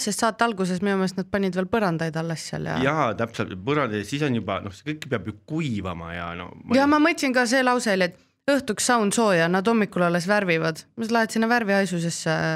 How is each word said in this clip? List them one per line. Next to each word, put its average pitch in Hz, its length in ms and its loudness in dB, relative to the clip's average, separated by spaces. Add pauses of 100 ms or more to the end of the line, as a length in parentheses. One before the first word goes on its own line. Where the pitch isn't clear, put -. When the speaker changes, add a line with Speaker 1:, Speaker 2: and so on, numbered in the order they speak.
Speaker 1:
sest - 180 -4
saate 226 240 0
alguses 185 380 0
minu 202 160 0
meelest 185 200 0
nad 185 140 -4
panid 196 240 0
veel 185 160 0
põrandaid 165 460 0
alles 160 320 -6
seal - 180 -6
ja 156 160 -2
Speaker 2:
Jaa, 139 320 2
täpselt, 113 380 -4 (100)
põrand-, 135 320 0
ja 101 80 -2
siis 139 220 -4
on 131 100 0
juba, 98 260 -2
noh, 98 140 -10
see - 140 -14
kõik 151 200 -10
peab 104 200 -2
ju 104 60 -10 (100)
kuivama 95 680 -4
ja 87 220 -8
no - 140 -10 (140)
ma 240 120 0
Speaker 1:
Ja 277 80 6
Speaker 2:
ei 285 80 4
Speaker 1:
ma 302 80 4
mõtlesin 302 340 2
ka, 247 140 2
see 262 160 2
lause 247 300 2
oli, 185 160 2
et - 80 -14 (300)
õhtuks 269 400 0
saun 226 240 4
sooja, 190 360 4
nad 185 200 2
hommikul 214 360 2
alles 175 240 0
värvivad. 170 560 0 (120)
Ma 226 80 -6
siis 220 80 -4
lähed 226 240 0
sinna 220 160 2
värvihaisusesse 185 840 0 (200)